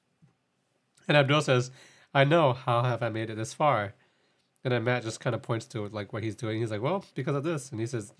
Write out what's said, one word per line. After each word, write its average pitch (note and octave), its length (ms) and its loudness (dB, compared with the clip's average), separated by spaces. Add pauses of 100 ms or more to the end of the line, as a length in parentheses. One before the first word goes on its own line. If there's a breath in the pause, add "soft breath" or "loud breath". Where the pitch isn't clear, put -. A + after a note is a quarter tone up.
(1080)
And D3+ 80 6
Abdul C#3+ 260 6
says, B2+ 280 2 (440 loud breath)
"I C#3 100 8
know. D3 280 6
How A#2+ 300 0
have B2 200 -2
I A#2 60 -2
made A2 220 -4
it G#2+ 60 -8
this A2 180 -6
far?" A2+ 400 2 (680)
And B2+ 100 0
then A#2 120 0
Matt B2 200 0
just A2 160 -6
kinda A#2 180 -2
points - 300 -4
to, G#2 200 -8
like, G#2 240 -10
what G#2+ 100 -6
he's A2 140 -6
doing. A2 240 -6
He's A2+ 100 -4
like, G#2+ 120 -6
"Well, F3 220 -4 (100)
because C3+ 200 -4
of C#3 100 -4
this." D#3 260 -6
And G#2+ 100 -8
he A2+ 60 -4
says, A2+ 340 -8